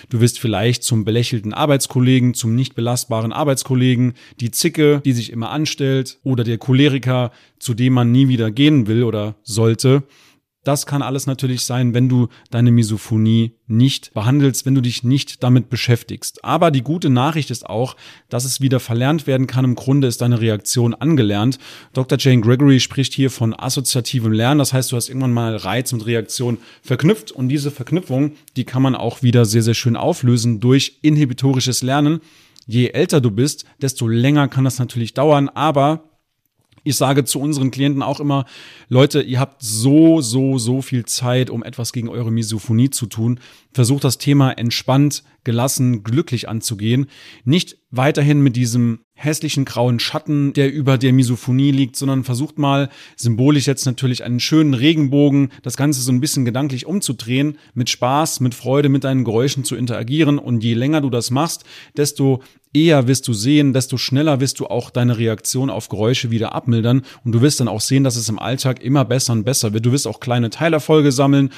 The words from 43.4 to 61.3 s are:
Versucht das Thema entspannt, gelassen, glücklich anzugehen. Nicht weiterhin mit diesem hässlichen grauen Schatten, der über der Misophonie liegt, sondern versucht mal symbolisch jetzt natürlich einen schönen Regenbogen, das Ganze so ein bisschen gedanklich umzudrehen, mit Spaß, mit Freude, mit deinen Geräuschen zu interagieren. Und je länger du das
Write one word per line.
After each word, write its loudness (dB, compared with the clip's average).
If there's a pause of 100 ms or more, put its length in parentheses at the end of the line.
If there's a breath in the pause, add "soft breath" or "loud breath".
Versucht 2
das -2
Thema 2
entspannt, 0 (180 soft breath)
gelassen, -2
glücklich -4
anzugehen. -2 (360 loud breath)
Nicht 0 (140)
weiterhin 2
mit 4
diesem 0 (160)
hässlichen -4
grauen 0
Schatten, -2
der 2
über 0
der 2
Misophonie 2
liegt, 0
sondern -2
versucht -6
mal 0 (280 loud breath)
symbolisch 2
jetzt -2
natürlich -2
einen -4
schönen 2
Regenbogen, 2 (140)
das -8
Ganze 0
so -2
ein 2
bisschen -2
gedanklich -4
umzudrehen, -4 (160 loud breath)
mit -4
Spaß, -2
mit 0
Freude, 0
mit 2
deinen 0
Geräuschen 0
zu -6
interagieren. 0
Und -2
je 0
länger 0
du -2
das -4